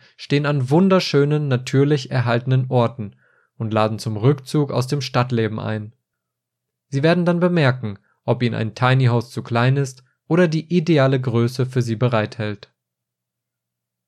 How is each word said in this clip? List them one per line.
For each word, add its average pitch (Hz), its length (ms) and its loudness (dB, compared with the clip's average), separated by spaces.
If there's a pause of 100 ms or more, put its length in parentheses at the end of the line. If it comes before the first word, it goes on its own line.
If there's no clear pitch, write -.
(160)
stehen 143 300 -2
an 139 240 -2
wunderschönen, 151 800 2
natürlich 131 640 0
erhaltenen 127 560 0
Orten 117 480 -2 (400)
und 110 160 -6
laden 110 260 0
zum 110 180 -6
Rückzug 135 540 0
aus 127 160 -2
dem 143 140 -4
Stadtleben 120 580 -2
ein. 107 360 -8 (960)
Sie 135 140 -4
werden 170 220 2
dann 175 160 0
bemerken, 131 580 0 (260)
ob 120 180 -2
Ihnen 113 120 0
ein 110 200 -4
Tiny 127 320 2
House 117 240 0
zu 113 120 -10
klein 123 340 0
ist 135 280 -6 (240)
oder 170 200 4
die 156 260 -4
ideale 143 460 2
Größe 123 460 0
für 127 160 -2
Sie 113 140 -2
bereithält. 107 760 -2 (1400)